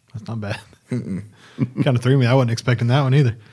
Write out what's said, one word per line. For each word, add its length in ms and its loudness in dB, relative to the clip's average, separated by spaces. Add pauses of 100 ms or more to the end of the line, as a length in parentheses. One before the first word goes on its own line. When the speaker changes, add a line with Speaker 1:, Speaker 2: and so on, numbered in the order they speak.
(140)
Speaker 1:
That's 140 -14
not 120 -8
bad. 200 -8 (300)
Speaker 2:
Mm-mm. 340 -8 (340)
Speaker 1:
<laughs> 260 -4
Kinda 160 0
threw 180 2
me. 80 2
I 80 2
wasn't 180 2
expecting 360 -2
that 140 2
one 120 2
either. 220 4 (180)